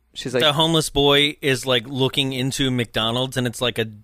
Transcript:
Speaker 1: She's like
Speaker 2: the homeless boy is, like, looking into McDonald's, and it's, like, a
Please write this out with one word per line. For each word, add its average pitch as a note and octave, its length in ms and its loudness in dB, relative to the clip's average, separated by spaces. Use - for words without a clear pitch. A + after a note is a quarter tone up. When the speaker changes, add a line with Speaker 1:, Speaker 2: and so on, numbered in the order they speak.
Speaker 1:
She's B2 200 -6
like B2 80 2
Speaker 2:
the D3 100 6
homeless D#3+ 380 2
boy C#3+ 500 4
is, C3 260 0
like, B2 220 0
looking C3+ 440 -2
into C3 380 -2
McDonald's, B2 640 -2
and B2+ 100 -2
it's, A2+ 140 -6
like, B2 180 -2
a A2+ 60 0